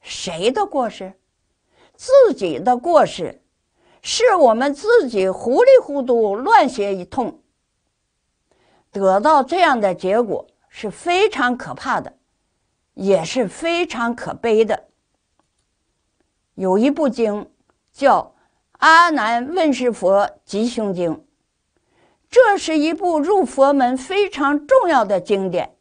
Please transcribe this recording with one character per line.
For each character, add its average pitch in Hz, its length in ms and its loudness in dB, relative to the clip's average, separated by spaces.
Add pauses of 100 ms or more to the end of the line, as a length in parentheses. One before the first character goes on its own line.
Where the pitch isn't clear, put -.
谁 180 480 -6
的 392 160 -2
过 262 240 -4
失？ 190 240 -18 (800)
自 508 400 4
己 170 240 -6
的 247 180 0
过 262 300 2
失。 - 340 -10 (600)
是 453 320 0
我 269 200 4
们 269 180 -2
自 392 380 0
己 190 180 -2
糊 247 340 0
里 508 60 6 (140)
糊 285 180 -8
涂 233 340 0
乱 330 320 2
学 196 280 -4
一 180 100 -10
通， - 380 -8 (1500)
得 196 300 2
到 294 220 4
这 294 180 -2
样 302 180 2
的 196 160 0
结 190 280 -2
果 190 240 -6 (240)
是 - 200 -12
非 359 380 0
常 247 260 -2
可 190 200 -12
怕 214 260 -6
的， - 160 -18 (760)
也 190 280 0
是 226 240 -4
非 339 400 -4
常 233 280 -6
可 - 180 -12
悲 226 320 2
的。 - 240 -6 (1700)
有 185 240 0
一 254 120 2
部 294 200 -2
经 214 400 -4 (420)
叫 233 300 2 (560)
《阿 330 320 4
难 240 440 -4
问 330 160 2
事 247 220 -2
佛 196 380 0 (160)
吉 208 200 -4
凶 220 280 -4
经》， 170 200 -4 (1160)
这 440 260 4
是 320 220 -2
一 311 160 0
部 349 260 -2
入 359 240 0
佛 269 300 2
门 254 240 0
非 381 320 -2
常 294 360 -4
重 523 220 2
要 262 160 2
的 196 160 -2
经 190 300 -4
典。 165 300 -6